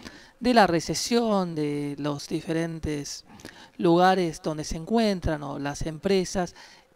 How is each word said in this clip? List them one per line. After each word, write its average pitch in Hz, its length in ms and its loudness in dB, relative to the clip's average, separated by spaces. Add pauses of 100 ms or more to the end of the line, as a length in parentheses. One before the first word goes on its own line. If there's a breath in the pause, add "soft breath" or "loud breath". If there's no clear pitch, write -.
(400 loud breath)
de 247 140 2
la 226 120 8
recesión, 185 880 0
de 147 460 -2
los 143 280 -4
diferentes 160 960 -4 (540 loud breath)
lugares 180 640 4
donde 151 220 -4
se - 140 -6
encuentran 170 640 0
o 143 160 -8
las 143 240 -6
empresas. 180 720 -2 (400 loud breath)